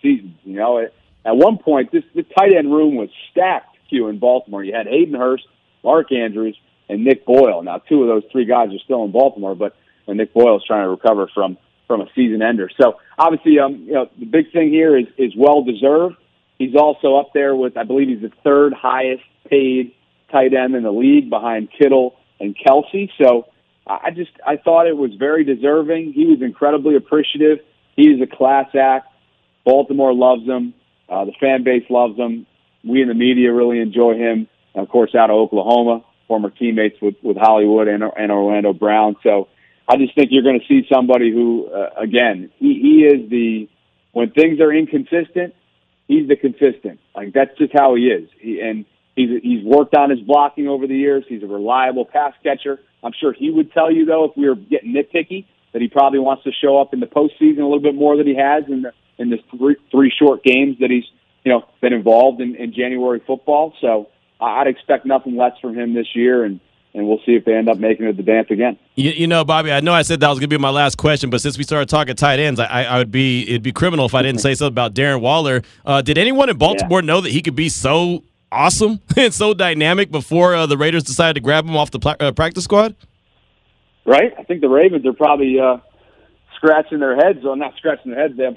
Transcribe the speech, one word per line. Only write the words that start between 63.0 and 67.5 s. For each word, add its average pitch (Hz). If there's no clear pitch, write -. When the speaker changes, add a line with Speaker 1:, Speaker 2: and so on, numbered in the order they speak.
Speaker 1:
football. 147
So 110
I, 117
I'd 139
expect 131
nothing 131
less 123
from 117
him 117
this 117
year, 120
and, 98
and 104
we'll 107
see 120
if 110
they 113